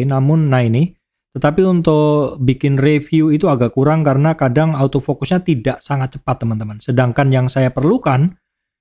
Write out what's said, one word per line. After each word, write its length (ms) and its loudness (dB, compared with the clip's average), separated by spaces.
namun 480 0
nah 80 2
ini, 320 0
tetapi 320 0
untuk 800 0
bikin 320 0
review 560 0
itu 160 0
agak 240 0
kurang 320 2
karena 320 2
kadang 400 0
autofokusnya 720 -2
tidak 320 -2
sangat 400 -6
cepat, 240 -6
teman-teman. 400 -6
Sedangkan 480 0
yang 160 2
saya 240 0
perlukan 640 0